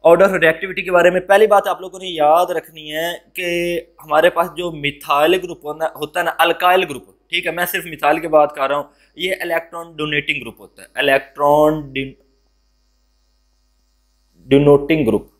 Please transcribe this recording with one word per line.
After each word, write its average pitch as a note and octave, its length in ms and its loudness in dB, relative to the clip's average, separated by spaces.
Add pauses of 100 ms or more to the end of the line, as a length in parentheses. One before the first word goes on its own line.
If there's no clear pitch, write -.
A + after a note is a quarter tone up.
Order E3+ 220 6
of F#3+ 80 0
reactivity F#3 500 -2
के F#3 80 -6
बारे G3+ 200 4
में F3+ 160 -4
पहली G#3 200 6
बात G3+ 200 2
आप F3+ 140 -6
लोगों F#3 180 -14
ने F#3 100 -12
याद E3 420 2
रखनी D#3 380 -10
है E3 240 -6 (180)
कि F3 720 -6
हमारे D#3 300 2
पास E3+ 260 -2
जो F3 160 -6
methyl D3 640 0
group F3 280 -10
होना, D#3 300 -6
होता D3+ 240 -8
है E3+ 60 -4
ना, E3 140 -2
alkyl F3+ 460 2
group, C3+ 300 -14 (160)
ठीक F3+ 140 -6
है, - 80 -4
मैं F3 140 -4
सिर्फ E3+ 200 -8
methyl D#3 320 0
की E3 100 -8
बात D3 260 4
कर C3+ 140 -4
रहा C#3+ 80 0
हूँ, C#3+ 120 -8 (280)
ये F3+ 260 -4
electron E3+ 540 -8
denoting D3 440 -4
group A#2 180 -16
होता F#2+ 220 -20
है, F#2 60 -20 (120)
electron D3 840 2 (120)
डि-, C3+ 200 -8 (2250)
denoting C#3+ 600 4
group G#2 220 -2 (100)